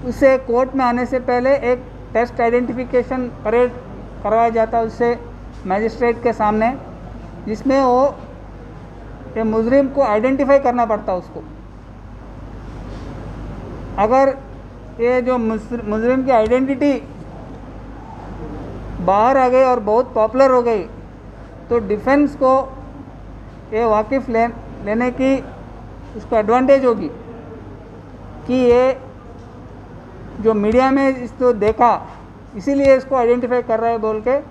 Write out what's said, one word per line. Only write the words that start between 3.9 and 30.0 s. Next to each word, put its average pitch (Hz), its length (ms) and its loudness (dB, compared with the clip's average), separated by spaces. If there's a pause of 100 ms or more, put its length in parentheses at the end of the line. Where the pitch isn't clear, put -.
करवाया 226 260 4
जाता 226 280 0
है 226 80 2
उससे 240 340 0 (480)
मजिस्ट्रेट 226 560 0
के 233 100 2
सामने, 220 440 2 (680)
जिसमें 262 360 0
वो 254 340 4 (1200)
ये 220 60 -2
मुजरिम 226 440 4
को 277 140 0
आइडेंटिफाई 262 580 4
करना 247 260 2
पड़ता 214 280 -2
उसको। 175 300 -8 (2500)
अगर 254 320 4 (680)
ये 247 220 2
जो 247 160 0
मुजर-, 220 480 -4
मुजरिम 233 400 0
की 269 60 2
आइडेंटिटी 254 640 4 (2000)
बाहर 214 320 4
आ 262 120 4
गई 254 140 6
और 247 160 4
बहुत 214 340 0
पॉपुलर 254 380 4
हो 254 100 4
गई, 226 220 0 (840)
तो 240 100 2
डिफेंस 254 560 2
को 262 380 2 (1000)
ये 226 120 2
वाकिफ़ 220 460 2
ले-, 226 540 -2
लेने 233 260 0
की 262 320 2 (720)
उसको - 180 -4
advantage 254 500 6
होगी 208 220 2 (1400)
कि 247 60 0
ये 254 460 4 (1400)